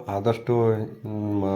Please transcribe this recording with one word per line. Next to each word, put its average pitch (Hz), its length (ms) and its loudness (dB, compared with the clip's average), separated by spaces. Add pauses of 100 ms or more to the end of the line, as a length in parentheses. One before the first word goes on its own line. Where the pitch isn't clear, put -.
ಆದಷ್ಟು, 110 440 0 (520)
ಮ್, 104 520 -2